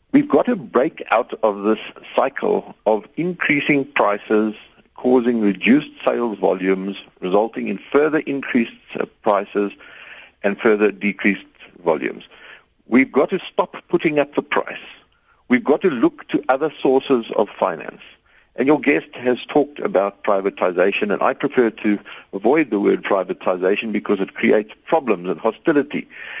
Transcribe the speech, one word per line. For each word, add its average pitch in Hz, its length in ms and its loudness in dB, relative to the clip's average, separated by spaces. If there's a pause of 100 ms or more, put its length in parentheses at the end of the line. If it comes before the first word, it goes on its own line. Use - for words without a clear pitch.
(120)
We've 147 160 4
got - 180 2
to 247 100 0
break 131 540 -2
out 113 320 0
of 101 220 0
this 107 160 2 (340)
cycle 98 600 -2 (120)
of 107 200 0 (100)
increasing 151 680 0
prices, 107 680 0 (400)
causing 123 480 2
reduced 107 480 2 (120)
sales 120 360 -2
volumes, 95 640 -2 (160)
resulting 107 480 0
in 104 80 -4
further 151 440 0
increased, 131 520 -4 (260)
uh, - 60 -2 (160)
prices 101 520 0 (680)
and 101 160 -2
further 107 320 4
decreased 98 540 -2 (400)
volumes. 76 400 -2 (640)
We've 127 240 2
got - 180 2
to 190 80 -2
stop - 380 -4 (120)
putting 156 300 0
up 143 160 -2
the - 80 -2
price. - 440 -4 (640)
We've 120 140 2
got 139 200 2
to 190 80 4
look - 380 -2
to - 200 -2
other 139 220 0 (100)
sources 131 560 2
of 104 140 2
finance. - 520 -4 (540)
And 127 100 0
your 147 140 4
guest 147 340 0
has 123 300 -2
talked - 340 -2
about 98 460 -2
privatization, 98 880 0
and - 100 -2
I 131 120 2
prefer 123 360 0
to 104 280 -2 (340)
avoid 120 380 0
the 104 100 0
word 98 240 2
privatization 95 880 -2
because 101 280 -2
it 95 140 -6
creates 107 400 0 (120)
problems 110 420 0
and 85 100 -4
hostility, 139 680 -2 (320)